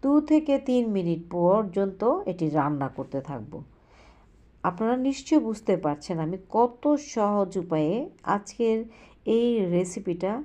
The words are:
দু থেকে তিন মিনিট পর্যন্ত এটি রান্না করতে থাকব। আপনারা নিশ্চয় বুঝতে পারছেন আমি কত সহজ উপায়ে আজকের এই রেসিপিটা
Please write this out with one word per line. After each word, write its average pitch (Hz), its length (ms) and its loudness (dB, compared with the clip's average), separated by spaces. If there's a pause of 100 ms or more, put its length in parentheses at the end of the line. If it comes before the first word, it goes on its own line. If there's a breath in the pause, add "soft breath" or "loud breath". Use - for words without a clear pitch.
দু 285 180 6
থেকে 302 380 2
তিন 247 320 0
মিনিট 170 400 0
পর্যন্ত 196 960 2
এটি 170 240 -2
রান্না 143 380 0
করতে 139 320 -8
থাকব। 135 420 -12 (1000 soft breath)
আপনারা 226 340 0
নিশ্চয় 269 440 2
বুঝতে 220 360 -2
পারছেন 156 420 -4
আমি 160 180 -4 (120)
কত 247 480 2
সহজ 202 600 -2
উপায়ে 175 520 -2 (120)
আজকের 220 600 -2 (400 loud breath)
এই 233 420 2
রেসিপিটা 180 800 -2